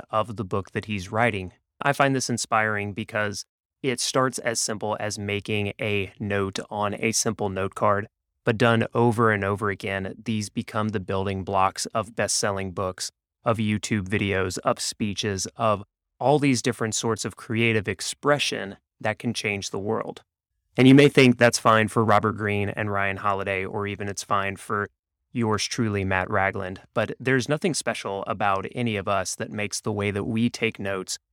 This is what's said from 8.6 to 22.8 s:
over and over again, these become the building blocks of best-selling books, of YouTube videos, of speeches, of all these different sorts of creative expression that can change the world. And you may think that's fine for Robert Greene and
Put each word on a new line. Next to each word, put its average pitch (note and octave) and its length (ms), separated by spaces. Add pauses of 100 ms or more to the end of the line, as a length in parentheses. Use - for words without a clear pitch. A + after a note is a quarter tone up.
over A#2 360
and G2+ 140
over G2+ 240
again, G2 460 (100)
these G#2+ 240
become G#2+ 400
the G#2 120
building F#2+ 440
blocks F#2+ 420
of - 300
best-selling G2 540
books, F#2 400 (340)
of A2+ 140
YouTube G#2+ 500
videos, G2 520
of B2 200
speeches, G2+ 680 (100)
of G#2+ 280 (340)
all C#3 200
these C3+ 240
different A2+ 320
sorts A2+ 320
of G#2+ 100
creative A2 500
expression A2 920 (240)
that G#2+ 160
can A2+ 160
change G2+ 340
the - 100
world. G#2 440 (560)
And B2+ 100
you C3+ 60
may C#3+ 160
think B2 260
that's A#2+ 220
fine A2 300
for A2+ 140
Robert G#2 360
Greene G#2 320
and G#2+ 200